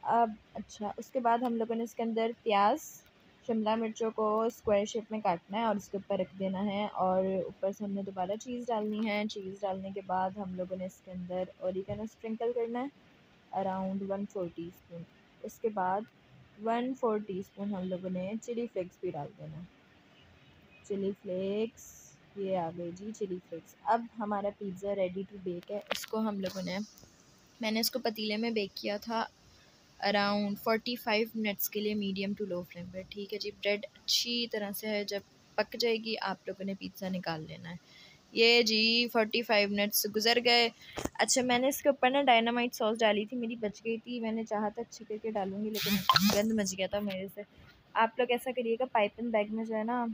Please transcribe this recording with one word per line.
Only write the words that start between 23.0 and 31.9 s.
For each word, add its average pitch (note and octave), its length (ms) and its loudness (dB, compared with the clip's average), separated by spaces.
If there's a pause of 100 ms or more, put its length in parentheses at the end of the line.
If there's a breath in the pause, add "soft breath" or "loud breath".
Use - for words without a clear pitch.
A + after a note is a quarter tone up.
चिली F#3+ 280 -4
फ्लेक्स। - 360 -14 (120)
अब A#3 280 4
हमारा G#3 340 -2
पिज़्ज़ा G3 460 -4
ready F#3+ 280 0
to G3 180 -12
bake F3+ 300 -6
है। G3+ 200 -6
इसको - 260 -4
हम G#3+ 240 0
लोगों F#3 200 -4
ने, F#3 160 -4 (840)
मैंने A3 180 0
इसको A#3 200 0
पतीले G#3+ 380 -2
में A#3 160 0
bake G#3 240 0
किया G#3 200 -4
था A3+ 220 -4 (800 soft breath)
around G3+ 580 2
फ़ोर्टी A3+ 380 0
फ़ाइव A3 400 2
minutes G#3+ 320 -2
के - 120 -2
लिए G#3 160 0